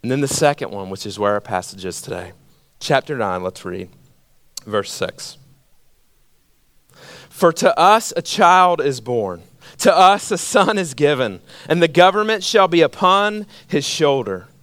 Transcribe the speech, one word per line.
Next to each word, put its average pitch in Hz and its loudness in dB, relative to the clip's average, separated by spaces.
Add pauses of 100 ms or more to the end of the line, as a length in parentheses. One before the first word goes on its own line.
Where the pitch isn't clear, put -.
And 120 -6
then 139 -2
the 139 -2
second 147 -2
one, 98 -10
which 95 -12
is 98 -12
where 104 2
our 104 -2
passage 95 -8
is 90 -10
today, 90 -12 (480)
chapter 143 -4
nine, 92 -4
let's 90 -10
read. 92 -10 (800)
Verse 104 -6
six. - -10 (1900)
"For 170 2
to 185 2
us 208 4
a 175 -4
child 180 4
is 131 -4
born, 107 -4 (360)
to 170 4
us 190 4
a 196 -2
son 208 0
is 160 -4
given, 127 0 (260)
and 165 0
the 165 4
government 190 2
shall 196 4
be 170 2
upon 202 0 (200)
his 143 -2
shoulder. 123 -2 (160)